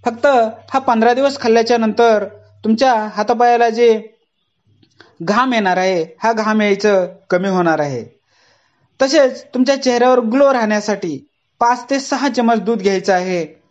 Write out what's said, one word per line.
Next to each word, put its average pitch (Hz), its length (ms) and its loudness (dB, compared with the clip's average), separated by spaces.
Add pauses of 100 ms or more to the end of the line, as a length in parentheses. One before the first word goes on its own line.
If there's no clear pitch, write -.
फक्त 240 200 -6 (440)
हा 269 100 -2
पंधरा 240 340 2
दिवस 269 260 -2
खाल्ल्याच्या 233 380 2
नंतर 220 480 2 (380)
तुमच्या 233 300 2 (200)
हातापायाला 233 560 2
जे 226 400 2 (1120)
घाम 233 320 0
येणार 196 240 0
आहे, 185 460 -2
हा 226 100 0
घाम 214 280 0
यायचं 202 460 2 (220)
कमी 185 200 0
होणार 170 300 0
आहे. 131 400 -6 (840)
तसेच 269 520 0
तुमच्या 269 300 0
चेहऱ्यावर 247 360 2
ग्लो 262 340 2
राहण्यासाठी 208 760 -4 (320)
पाच 247 300 0
ते 277 100 -2
सहा 269 300 -4
चमच 233 320 0
दूध 220 160 -4
घ्यायचं 190 360 -2
आहे 180 580 -4